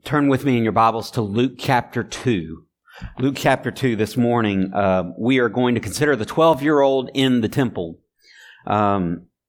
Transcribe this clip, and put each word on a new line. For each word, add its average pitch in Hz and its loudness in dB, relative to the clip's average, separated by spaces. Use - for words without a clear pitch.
turn 143 0
with 135 0
me 131 2
in 113 0
your 110 0
Bibles 113 0
to 123 -4
Luke 113 0
chapter 123 -2
two. 82 -4
Luke 131 -2
chapter 131 0
two 123 -2
this 107 -2
morning, 110 0
uh, 92 2
we 127 0
are 120 4
going 123 0
to 110 -2
consider 143 -2
the 107 -4
twelve-year-old 139 2
in 127 2
the 107 0
temple. 95 -4
Um, 98 0